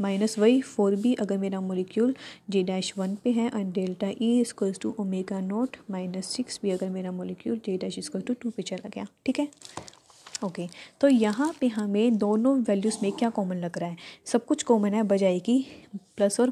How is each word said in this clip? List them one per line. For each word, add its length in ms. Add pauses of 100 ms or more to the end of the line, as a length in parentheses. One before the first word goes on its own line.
minus 380
वही 220
फ़ोर 340
बी, 180
अगर 240
मेरा 240
मॉलिक्यूल 540 (340)
जे 140
डैश 340
वन 260
पे 80
है, 200
and 260
delta 360
E 280
is 120
equals 320
to 140
omega 460
naught 320 (140)
minus 360
सिक्स 360
बी, 60
अगर 200
मेरा 220
मॉलिक्यूल 540
जे 120
डैश 220
is 100
equal 200
to 120
टू 80
पे 140
चला 260
गया। 180 (180)
ठीक 140
है, 80 (1000)
ओके, 220 (340)
तो 60
यहाँ 440 (100)
पे 60
हमें 500
दोनों 420
वैल्यूज़ 440
में 80
क्या 180
कॉमन 280
लग 200
रहा 120
है, 80 (280)
सब 200
कुछ 180
कॉमन 300
है 100
बजाय 360
कि 260 (520)
प्लस 220
और 120